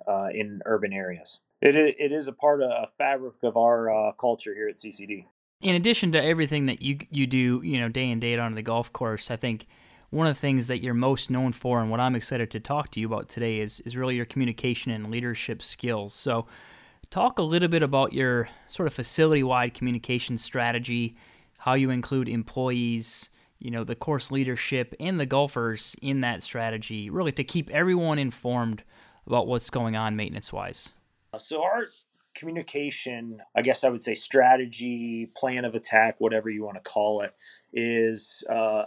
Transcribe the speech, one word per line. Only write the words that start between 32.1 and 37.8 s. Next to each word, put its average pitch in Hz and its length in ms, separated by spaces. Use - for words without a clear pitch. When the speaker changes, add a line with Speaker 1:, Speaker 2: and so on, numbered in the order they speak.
Speaker 1:
communication, 135 1080
I 120 60
guess 123 200
I 131 60
would 117 120
say 113 140
strategy, 120 1200
plan 127 280
of 113 100
attack, 113 440
whatever 110 300
you 107 160
wanna 98 140
call 104 440
it, 98 120
is, 113 760